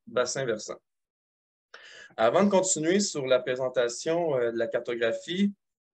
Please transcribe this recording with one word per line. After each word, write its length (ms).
bassins 380
versants. 340
Avant 280
de 60
continuer 500
sur 280
la 100
présentation, 960
euh, 160
de 60
la 80
cartographie, 880